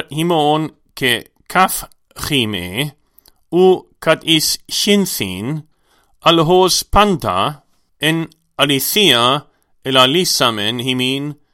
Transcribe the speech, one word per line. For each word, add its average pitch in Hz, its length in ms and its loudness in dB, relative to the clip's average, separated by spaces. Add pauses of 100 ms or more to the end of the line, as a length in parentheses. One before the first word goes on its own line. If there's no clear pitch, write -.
ημών 156 680 0 (180)
και 120 380 -2 (140)
καύχημε, 123 1500 -4 (540)
ου 185 380 4 (120)
κατ' 160 240 0
εις 160 420 0
σύνθην, 147 1000 -2 (520)
αλχώς 170 680 2
πάντα, 139 760 0 (320)
εν 160 300 -2 (280)
αληθεία 139 920 2 (340)
ελαλήσαμεν 127 1000 0
ημίν, 131 580 -4 (160)